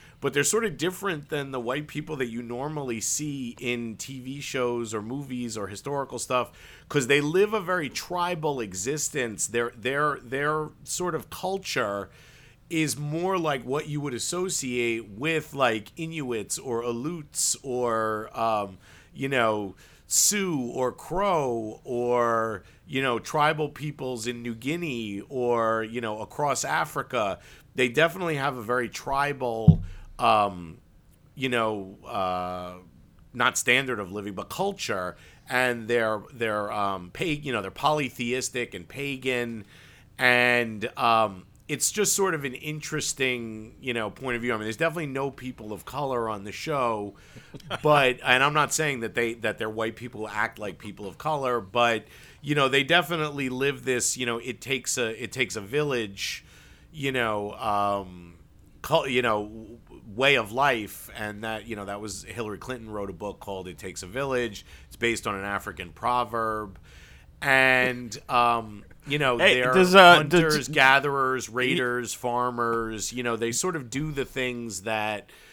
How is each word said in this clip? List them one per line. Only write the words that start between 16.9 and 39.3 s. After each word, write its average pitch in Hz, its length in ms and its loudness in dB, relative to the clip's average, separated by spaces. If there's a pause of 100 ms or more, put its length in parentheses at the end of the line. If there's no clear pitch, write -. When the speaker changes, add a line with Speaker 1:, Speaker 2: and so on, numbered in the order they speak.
Speaker 1:
or, 113 760 0
um, 107 420 0 (360)
you 135 140 -4
know, 110 480 2 (300)
Sioux 175 680 2
or 127 180 0
Crow 139 920 0
or, 117 800 2 (240)
you 135 160 -2
know, 123 160 2
tribal 151 500 2
peoples 135 580 -6
in 120 160 -4
New 117 120 -4
Guinea 120 760 -4
or, 117 560 2
you 113 160 -6
know, 110 200 -4
across 139 440 -2
Africa. 139 720 -2 (360)
They 127 160 2
definitely 160 460 2
have 135 200 -2
a 120 60 -8
very 120 260 0
tribal, 131 920 4 (360)
um, 101 600 2 (560)
you 131 160 -2
know, 107 460 0 (100)
uh, 90 680 -4 (600)
not 123 240 2
standard 127 400 2
of 95 120 -6
living, 101 220 -6
but 95 160 -8
culture. 113 680 -4 (340)
And 123 360 0
they're, 110 360 2 (100)
they're, 110 400 -2
um, 98 400 -2
pa-, - 120 -6
you 147 280 -2
know, 110 100 0
they're 95 80 -8
polytheistic 127 1040 -2
and 87 140 -12
pagan. 127 760 -4 (540)